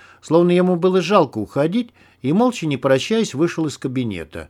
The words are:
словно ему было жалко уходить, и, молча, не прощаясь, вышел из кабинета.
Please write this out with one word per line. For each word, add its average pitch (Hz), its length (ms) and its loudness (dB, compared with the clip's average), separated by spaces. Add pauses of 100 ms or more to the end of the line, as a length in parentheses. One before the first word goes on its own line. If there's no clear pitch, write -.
(220)
словно 175 300 2
ему 180 260 2
было 185 240 2
жалко 160 380 2
уходить, 165 500 -2 (320)
и, 131 100 -2
молча, 233 340 0
не 143 120 -2
прощаясь, 135 560 0
вышел 160 320 -2
из 143 120 -8
кабинета. 98 720 -6